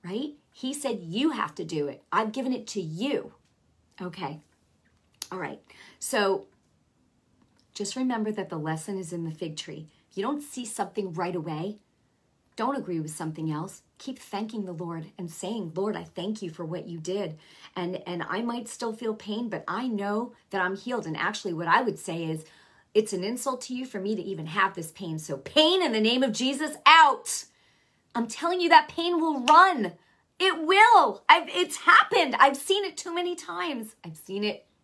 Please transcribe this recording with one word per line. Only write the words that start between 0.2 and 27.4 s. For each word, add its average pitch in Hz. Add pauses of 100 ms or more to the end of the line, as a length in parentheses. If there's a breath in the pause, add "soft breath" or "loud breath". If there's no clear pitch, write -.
He 262
said, 247
"You 214
have 214
to 170
do 156
it. -
I've 214
given 262
it -
to 202
you." 180 (680)
Okay. 156 (920)
All 185
right. 147 (380 loud breath)
So 196 (1300)
just -
remember 240
that 190
the 175
lesson 160
is 175
in 170
the 160
fig 156
tree. 156 (220 soft breath)
If -
you 196
don't 294
see 247
something 202
right 175
away, 165 (760)
don't 269
agree 180
with 156
something 160
else. 156 (160)
Keep -
thanking 214
the 185
Lord 165
and 175
saying, 180
"Lord, 202
I 170
thank 190
you 175
for 165
what 165
you 170
did." 175 (380 loud breath)
And, 180
and 175
I 208
might 240
still 226
feel 220
pain, 214
but 196
I 220
know 208 (180 loud breath)
that 196
I'm 190
healed. 240
And 160
actually 196
what 165
I 202
would 202
say 165
is, 160 (480 soft breath)
"It's 214
an 180
insult 247
to -
you 247
for 220
me 208
to 180
even 165
have 185
this 160
pain. 160
So 143
pain 330
in 285
the 220
name 240
of 254
Jesus, 277
out." 302 (680 soft breath)